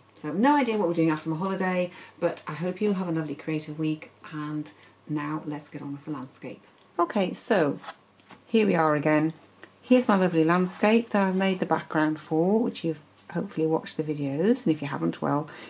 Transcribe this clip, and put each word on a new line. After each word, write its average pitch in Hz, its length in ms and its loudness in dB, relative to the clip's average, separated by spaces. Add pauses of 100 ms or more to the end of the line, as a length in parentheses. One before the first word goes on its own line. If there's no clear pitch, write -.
(160)
So 151 180 -8
no 262 220 4
idea 233 220 0
what 185 100 2
we're 170 60 0
doing 165 160 2
after 156 200 -2
my 156 80 -2
holiday, 185 520 -2 (300)
but - 280 -2
I 160 60 -8
hope 180 260 -6
you'll 208 140 2
have 185 160 -4
a - 20 0
lovely 156 240 -4
creative 156 440 -6
week, 156 320 -4 (200)
and 151 400 -8 (380)
now 151 380 -4
let's 147 200 -10
get 143 140 -12
on 143 120 -10
with 139 120 -14
the 156 60 -8
landscape. 131 500 -12 (380)
Okay, 196 340 0
so 143 460 2 (640)
here 220 220 4
we 180 80 4
are 156 180 4
again. 151 400 2 (480)
Here's 247 260 4
my 208 80 6
lovely 165 280 4
landscape 185 680 2
that 202 140 2
I've 185 120 2
made 190 240 2
the 196 60 0
background 156 560 0
for, 180 380 2
which - 240 -4
you've 156 160 -4 (320)
hopefully 170 340 -2
watched 160 300 0
the 156 80 -4
videos, 147 640 0
and 160 100 4
if 151 60 -10
you 143 80 -6
haven't, 160 320 -4
well, 147 260 0 (220)